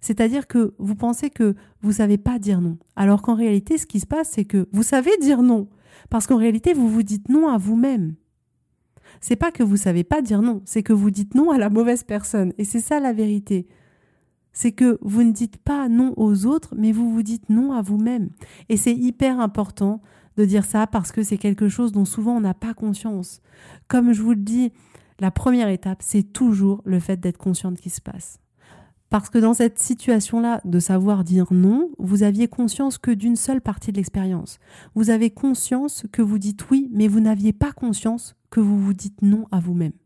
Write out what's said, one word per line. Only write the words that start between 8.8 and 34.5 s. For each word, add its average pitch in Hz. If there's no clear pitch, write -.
C'est -
pas 330
que 330
vous 202
savez 175
pas 294
dire 208
non, 226
c'est 220
que 214
vous 208
dites 202
non 302
à 277
la 214
mauvaise 233
personne. 202
Et 208
c'est 226
ça 294
la 262
vérité. 208
C'est -
que 247
vous 214
ne 233
dites 220
pas 285
non 247
aux 208
autres, 302
mais 214
vous 226
vous 226
dites 220
non 247
à 240
vous-même. 214
Et 233
c'est 233
hyper 247
important 208
de 214
dire 202
ça 214
parce 202
que 220
c'est 208
quelque 202
chose 233
dont 202
souvent 226
on 233
n'a 190
pas 226
conscience. 208
Comme 240
je 214
vous 220
le 240
dis, 226
la 190
première 247
étape, 190
c'est 202
toujours 202
le 180
fait 185
d'être 180
conscient 185
de 180
ce -
qui 180
se -
passe. -
Parce 208
que -
dans 226
cette 233
situation-là, 233
de 175
savoir 190
dire 180
non, 208
vous 196
aviez 208
conscience 254
que -
d'une 226
seule 262
partie 208
de 196
l'expérience. 190